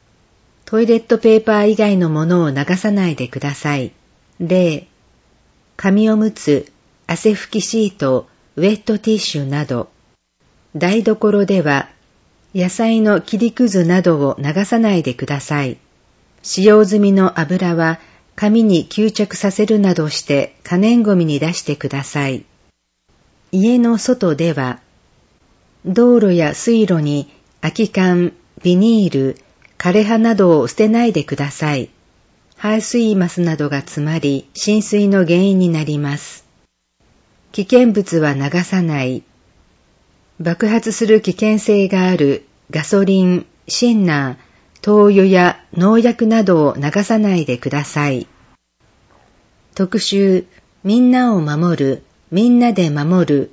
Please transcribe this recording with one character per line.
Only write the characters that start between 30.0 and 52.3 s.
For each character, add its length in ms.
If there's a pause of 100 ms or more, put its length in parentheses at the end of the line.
葉 140
な 180
ど 260
を 80
捨 80
て 120
な 160
い 80
で 120
く 120
だ 140
さ 260
い。 140 (640)
排 240
水 360
マ 120
ス 140
な 140
ど 120
が 120
詰 260
ま 120
り、 360
浸 280
水 260
の 160
原 120
因 220
に 100
な 160
り 140
ま 180
す。 300 (1080)
危 120
険 280
物 260
は 140
流 300
さ 180
な 240
い。 200 (1160)
爆 280
発 220
す 160
る 140
危 120
険 260
性 300
が 180
あ 100
る 300 (240)
ガ 120
ソ 220
リ 180
ン、 220 (240)
シ 240
ン 140
ナ 260
ー、 40 (440)
灯 280
油 180
や 360 (120)
農 240
薬 280
な 180
ど 240
を 80
流 260
さ 160
な 160
い 100
で 140
く 100
だ 160
さ 240
い。 180 (1500)
特 240
集、 480 (360)
み 180
ん 100
な 240
を 80
守 340
る、 260 (280)